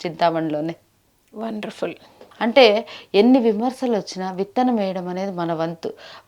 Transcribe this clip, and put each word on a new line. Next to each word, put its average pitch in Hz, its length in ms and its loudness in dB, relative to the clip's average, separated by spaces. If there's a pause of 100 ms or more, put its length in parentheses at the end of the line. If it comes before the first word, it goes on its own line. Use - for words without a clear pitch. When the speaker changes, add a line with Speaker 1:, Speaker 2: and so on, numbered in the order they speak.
Speaker 1:
చింతామణిలోనే. 160 680 -2 (600)
Speaker 2:
వండర్ఫుల్. 214 600 -8 (460)
Speaker 1:
అంటే 226 460 6 (280)
ఎన్ని 240 240 6
విమర్శలు 233 580 0
వచ్చినా 185 360 -6
విత్తనం 233 440 -2
వేయడం 190 320 -4
అనేది 185 240 -6
మన 170 200 -4
వంతు. 165 400 -6 (360)